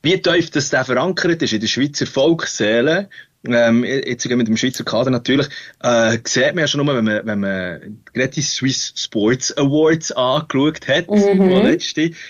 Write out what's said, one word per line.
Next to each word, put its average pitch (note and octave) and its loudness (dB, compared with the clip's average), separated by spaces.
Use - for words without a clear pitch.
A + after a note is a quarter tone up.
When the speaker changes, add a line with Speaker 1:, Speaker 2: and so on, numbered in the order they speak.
Speaker 1:
wie F3+ 0
tief E3+ 2
das C#3+ -2
der C3 0
verankert E3 0
ist A#2 -2
in G#2+ -2
der A2 -4
Schweizer C#3 -2
Volksseele, C#3+ 0
ähm, A#2+ 4
jetzt B2+ -4
sogar B2 0
mit A#2+ 0
dem A2 2
Schweizer - -4
Kader B2 0
natürlich, C3 0
äh, A2+ 2
sieht C3+ 0
man F3 -2
ja D3+ 0
schon C#3+ 0
nur, C#3+ 2
wenn A#2 0
man, G#2+ 0
wenn G#2 -4
man F#2+ -6
gerade B2+ -2
die - -6
Swiss - -4
Sports A2+ -2
Awards D3+ 2
angeschaut C#3 -2
hat, E3 0
Speaker 2:
Mhm. G3+ 4
Speaker 1:
der F#3 4
letzte, E3+ 0